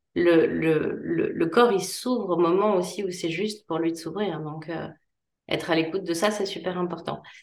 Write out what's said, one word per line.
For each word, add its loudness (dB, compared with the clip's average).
Le, 6
le, 0
le, -2
le 0
corps, 6
il 2
s'ouvre -4
au 2
moment 4
aussi -2
où -2
c'est -4
juste -4
pour -2
lui 0
de -6
s'ouvrir. -4
Donc, -8
euh, -8
être -2
à 2
l'écoute 0
de -4
ça, 2
c'est -2
super -6
important. -4